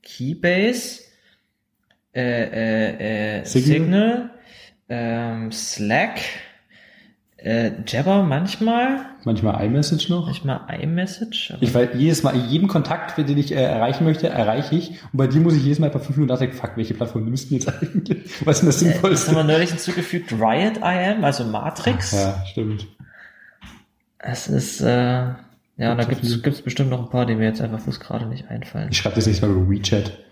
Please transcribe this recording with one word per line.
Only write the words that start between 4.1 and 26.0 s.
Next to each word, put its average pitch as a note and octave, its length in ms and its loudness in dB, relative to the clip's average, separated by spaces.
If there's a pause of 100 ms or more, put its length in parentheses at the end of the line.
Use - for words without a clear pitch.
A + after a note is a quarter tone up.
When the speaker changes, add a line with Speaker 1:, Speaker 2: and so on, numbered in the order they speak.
Speaker 1:
ähm, A#2 640 -4
Slack, A#2+ 680 -2 (1200)
äh, A2+ 340 -2 (160)
Jabber F#3 360 2
manchmal. A3+ 760 0 (240)
Speaker 2:
Manchmal G#2 420 0
iMessage D3 440 2
noch. E3+ 180 0
Speaker 1:
Manchmal C3+ 340 -4 (200)
iMessage, F#3 720 -4
aber - 100 0
Speaker 2:
Ich A#2 100 2
weiß, B2 220 4
jedes D3+ 280 4
Mal, C3 120 2
jeden C3 320 2
Kontakt, - 500 -2
den C#3+ 200 2
ich, C#3+ 140 0
äh, D3+ 40 -2
erreichen C3 480 2
möchte, D#3+ 260 2
erreiche A#2+ 460 0
ich. - 160 -2 (200)
Und C3+ 60 -4
bei C3+ 100 4
dir C#3+ 140 4
muss E3 140 6
ich C#3 80 4
jedes C#3+ 160 2
Mal D#3 80 4
etwa C#3 120 0
fünf C3 180 -4
Minuten C#3 160 2
nachdenken, C3 220 -2
fuck, - 200 -8
welche A2+ 180 -4
Plattform A2+ 320 -4
nimmst B2 260 -4
du C#3 60 2
denn - 20 2
jetzt - 240 -4
eigentlich? - 400 -2 (100)
<laughs> - 120 -6
Was D3 120 4
ist - 40 2
denn F3 60 6
das C#3 140 4
Speaker 1:
Äh, F3 100 6
Speaker 2:
Sinnvollste? - 180 2 (220)
Speaker 1:
das D#3+ 80 6
haben D3+ 80 4
wir D#3 60 6
neulich E3+ 180 4
hinzugefügt, F3 600 -4
Riot C3 440 2
I F#3 200 0 (180)
M, G#3+ 80 0
also C#3 200 0
Matrix. G#2+ 680 -2
Speaker 2:
Ach, G2 260 2
ja, - 60 -6
stimmt. G#2+ 420 -4 (1300)
Speaker 1:
Es - 280 -8
ist, C3+ 340 -2
äh, C#3 60 0
ja, B2 480 0 (560)
und A2+ 60 0
da A#2 60 0